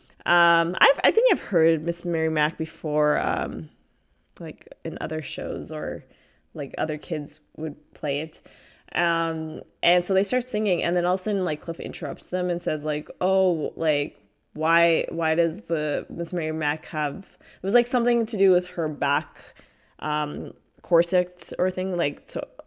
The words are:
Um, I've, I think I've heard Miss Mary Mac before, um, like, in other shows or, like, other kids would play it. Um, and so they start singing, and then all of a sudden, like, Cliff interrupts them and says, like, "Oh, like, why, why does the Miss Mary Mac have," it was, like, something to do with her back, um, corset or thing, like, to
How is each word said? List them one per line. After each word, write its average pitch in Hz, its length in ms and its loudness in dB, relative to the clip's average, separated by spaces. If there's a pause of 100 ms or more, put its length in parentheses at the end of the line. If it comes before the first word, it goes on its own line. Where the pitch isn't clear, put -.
(240)
Um, 170 560 4
I've, 554 240 6
I - 80 4
think 494 180 4
I've 269 100 2
heard 165 440 2
Miss 170 200 -2
Mary 160 260 0
Mac 156 280 0
before, 151 600 0
um, - 500 -2 (720)
like, 160 260 -12 (180)
in 156 160 -6
other 160 220 -4
shows - 480 -8
or, 156 340 -6 (500)
like, 143 240 -8
other 151 200 -2
kids 151 400 -6 (180)
would 151 200 -6 (180)
play 143 280 -2
it. 165 180 -12 (520)
Um, 165 680 -2 (220)
and 180 220 4
so 190 100 0
they 190 100 4
start 247 240 -2
singing, 208 340 0
and 175 140 0
then 175 80 2
all 180 100 2
of 190 60 -2
a - 20 -12
sudden, 202 220 -2
like, 156 160 -2
Cliff - 180 -8
interrupts - 520 -8
them 180 200 0
and 170 120 -2
says, 156 220 -2
like, 151 240 -4 (120)
"Oh, 185 560 2
like, 147 420 0 (360)
why, 165 560 2
why 160 260 0
does 170 260 0
the 151 460 -2
Miss 170 240 -8
Mary 160 200 -2
Mac 156 340 -4
have," 151 540 -6
it - 260 -14
was, 202 80 2
like, 240 120 4
something 240 400 0
to 226 100 -6
do 190 140 6
with 180 200 4
her 160 180 -2
back, 147 640 -4 (460)
um, 151 540 -4 (280)
corset 175 760 2
or 185 120 2
thing, 185 260 -4
like, 147 320 -2
to - 180 -6 (200)